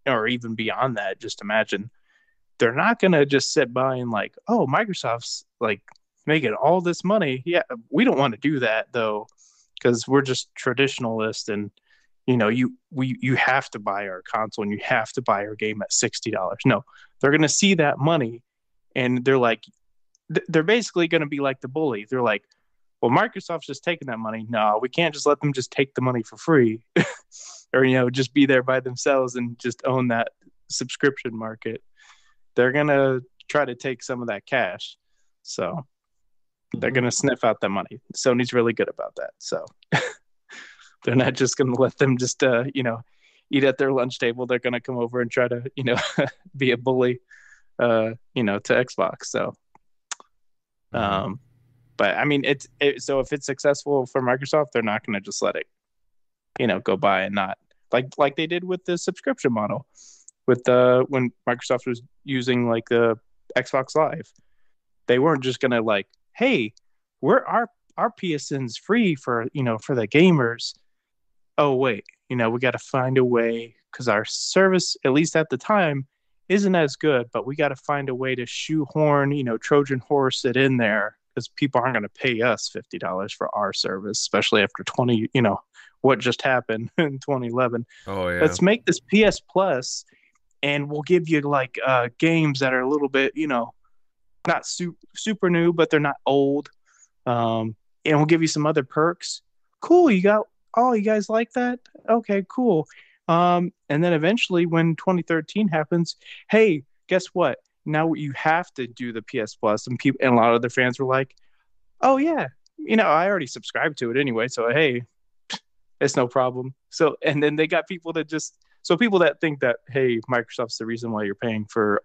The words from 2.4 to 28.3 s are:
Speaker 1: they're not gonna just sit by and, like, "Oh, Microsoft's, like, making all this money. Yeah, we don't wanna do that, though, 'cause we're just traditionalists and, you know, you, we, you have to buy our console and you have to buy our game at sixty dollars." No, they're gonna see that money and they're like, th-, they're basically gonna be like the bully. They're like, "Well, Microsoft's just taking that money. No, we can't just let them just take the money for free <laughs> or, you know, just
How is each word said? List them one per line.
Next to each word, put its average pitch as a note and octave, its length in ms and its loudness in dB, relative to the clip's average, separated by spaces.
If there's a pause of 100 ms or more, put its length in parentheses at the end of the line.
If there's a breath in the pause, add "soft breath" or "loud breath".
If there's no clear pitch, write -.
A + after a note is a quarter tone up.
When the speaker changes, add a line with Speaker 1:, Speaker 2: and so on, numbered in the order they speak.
Speaker 1:
they're A#2 180 2
not G3+ 240 0
gonna E3+ 260 6
just C#3 280 0
sit B2+ 200 0
by C3 220 0
and, B2 160 -6
like, G#2 240 -4 (120)
"Oh, G#3 200 2
Microsoft's, C#3+ 760 -4 (140)
like, G#2 220 -2 (440)
making D3 280 0
all E3 280 2
this E3+ 220 -4
money. E3+ 420 0
Yeah, F3 180 0 (260)
we F#3+ 140 2
don't A3+ 140 2
wanna C3 200 0
do C#3+ 220 -2
that, A2 320 -2
though, A2 360 -2 (540 soft breath)
'cause A#2+ 260 0
we're C3+ 140 4
just C3 340 -4
traditionalists A#2+ 920 -4
and, G#2 220 -4 (560)
you B2+ 100 4
know, G#2+ 120 2
you, B2 260 0 (160)
we, C3 300 -4
you C3 140 0
have B2+ 360 -2
to A#2 80 -12
buy G#2 280 -6
our F#2 140 -10
console A2 420 -6
and G#2 80 -4
you G#2 120 -4
have A#2+ 300 -2
to - 80 -6
buy G#2 260 0
our G#2+ 80 -10
game G#2+ 260 -6
at F#2+ 120 -8
sixty - 380 -4
dollars." F#2 340 -6
No, A2 180 2 (380 soft breath)
they're C#3 100 4
gonna D3+ 180 4
see G3 260 2
that D3 220 2
money C3 460 -2 (520)
and B2+ 300 0
they're C3+ 140 4
like, A#2 240 0 (720)
th-, F3 160 0
they're D#3+ 140 2
basically F#3 440 0
gonna E3 200 0
be C#3+ 120 -8
like C3+ 220 -4
the C3 80 -12
bully. B2+ 400 -4
They're B2+ 120 -2
like, G#2+ 220 0 (580)
"Well, A#2+ 100 4
Microsoft's F#3 560 -2
just C#3 180 -12
taking E3 220 -6
that A#2 120 -8
money. A2 300 -8
No, G#2+ 320 2
we B2+ 80 -4
can't E3 240 0
just C#3+ 120 -6
let D3 140 4
them D3 140 -2
just B2+ 180 -6
take - 240 -2
the C3 60 -4
money B2+ 220 0
for - 140 -18
free A#2 460 4 (120)
<laughs> - 800 -6
or, C3 120 4
you C3 100 4
know, B2 140 2
just B2+ 240 -2